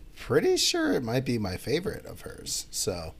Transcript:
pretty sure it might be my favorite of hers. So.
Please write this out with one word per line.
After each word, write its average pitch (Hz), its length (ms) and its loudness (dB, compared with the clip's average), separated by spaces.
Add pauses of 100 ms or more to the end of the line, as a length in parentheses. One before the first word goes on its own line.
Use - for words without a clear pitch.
(180)
pretty 240 380 4
sure 320 380 2
it 143 100 2
might 123 220 0
be 123 120 2
my 92 200 -2
favorite - 480 -2
of - 160 -12
hers. - 500 -8
So. 85 480 -2